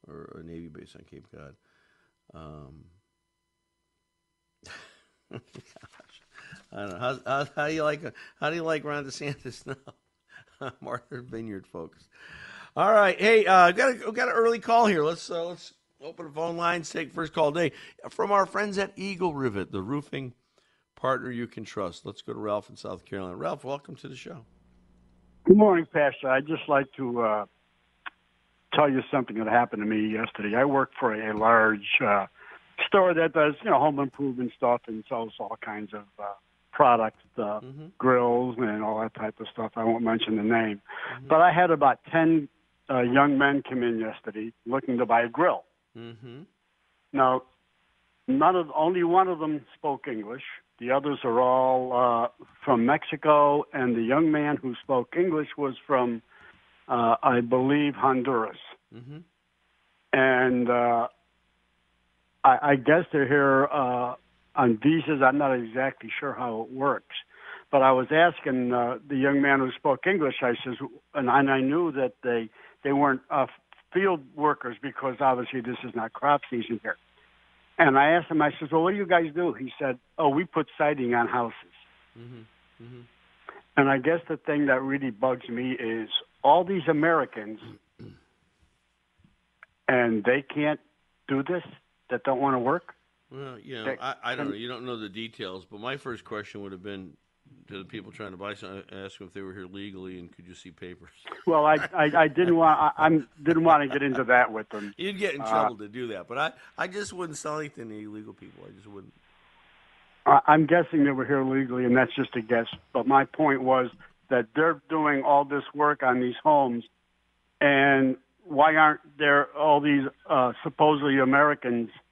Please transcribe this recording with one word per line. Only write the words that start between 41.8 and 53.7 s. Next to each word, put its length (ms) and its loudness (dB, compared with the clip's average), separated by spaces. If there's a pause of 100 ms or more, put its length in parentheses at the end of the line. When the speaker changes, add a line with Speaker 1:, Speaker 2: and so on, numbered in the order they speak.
Speaker 2:
ten, 380 2 (400)
uh, 120 0
young 360 4
men 300 2
come 160 -4
in 160 0
yesterday 520 -8 (160)
looking 320 -2
to 60 2
buy 160 4
a 80 -2
grill. 340 0 (340)
Speaker 1:
Mm-hmm. 440 -18 (720)
Speaker 2:
Now, 300 2 (840)
none 280 2
of, 200 -2
only 280 0
one 240 2
of 120 -4
them 260 -6 (100)
spoke 320 -8
English. 360 -10 (360)
The 120 -4
others 320 0
are 180 0
all, 520 2
uh, 500 0 (200)
from 220 2
Mexico, 880 4